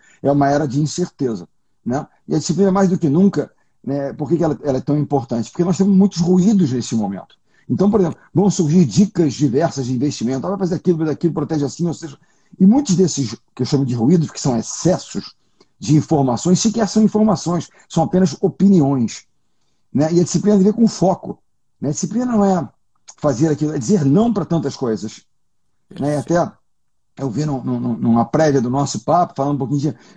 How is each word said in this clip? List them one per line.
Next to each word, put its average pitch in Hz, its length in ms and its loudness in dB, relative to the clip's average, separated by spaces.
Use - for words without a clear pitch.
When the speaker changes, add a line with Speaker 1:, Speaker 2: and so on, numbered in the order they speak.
Speaker 1:
é 135 80 0
uma 143 180 2
era 147 200 0
de 139 120 -2
incerteza, 135 680 -6
né? 127 220 -4
E 147 80 -2
a - 20 0
disciplina, 175 320 0
mais 190 180 4
do 175 100 0
que 165 100 0
nunca, 175 420 2
né, 139 280 -6
por 147 160 -8
que 170 80 0
que 165 80 0
ela, 151 180 -2
ela 131 160 -2
é - 20 -6
tão 143 160 -2
importante? 127 540 -2
Porque 175 140 -2
nós 180 120 0
temos 196 200 2
muitos 190 240 2
ruídos 185 500 2
nesse 123 240 -4
momento. 98 460 -6
Então, 180 200 0
por 208 120 4
exemplo, 165 180 -2
vão 196 160 4
surgir 170 340 4
dicas 147 480 2
diversas 135 540 -2
de 127 60 -4
investimento. 127 520 -4
"Ah, 180 60 -6
vai 196 80 -6
fazer 180 160 -2
aquilo, 165 240 0
vai 160 80 -2
fazer 151 80 -2
aquilo, 165 200 -2
protege 147 300 -2
assim", 156 220 -4
ou 156 80 -4
seja, 143 240 -16
e 190 80 6
muitos 226 300 4
desses 143 400 0
que - 80 -4
eu 123 40 -2
chamo 139 200 0
de 120 80 -2
ruídos, 139 340 2
que - 120 -16
são 127 160 0
excessos - 800 -4
de 139 180 2
informações, 143 640 2
sequer 220 300 0
são 220 140 0
informações, 196 680 0
são - 140 0
apenas 185 380 0
opiniões, 143 840 2
né? 156 180 0
E 170 60 2
a 175 60 2
disciplina 202 320 2
tem 190 100 4
a 214 60 4
ver 214 40 -8
com 233 120 4
foco, - 520 -2
né? 131 100 -4
A - 20 -2
disciplina 247 340 -4
não 220 180 2
é 180 240 0
fazer 147 300 0
aquilo, 151 240 -2
é 156 60 -6
dizer 151 260 0
não 202 280 4
pra 165 120 -4
tantas 143 300 -2
coisas, 110 480 -6
né? 147 280 -4
E 135 40 -4
Speaker 2:
Perfeito. 170 160 0
Speaker 1:
até - 140 -2
eu 135 120 -6
vi 123 160 -4
num, 135 160 -6
num, 123 160 -4
num, 120 180 -4
numa 117 280 2
prévia 147 360 2
do 120 100 -2
nosso 135 340 -4
papo, 170 320 0
falando 143 180 -2
um 139 40 -2
pouquinho 139 220 -4
de, 143 140 -2